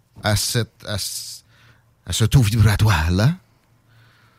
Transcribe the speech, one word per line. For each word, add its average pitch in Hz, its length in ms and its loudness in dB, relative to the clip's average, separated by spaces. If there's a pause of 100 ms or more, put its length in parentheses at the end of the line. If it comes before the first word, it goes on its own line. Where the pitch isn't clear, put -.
(240)
à 104 120 0
cette, - 500 -6
à 104 120 -8
ce, - 440 -12 (640)
à 85 80 -12
ce 113 120 0
taux 139 160 4
vibratoire-là 104 920 2 (1040)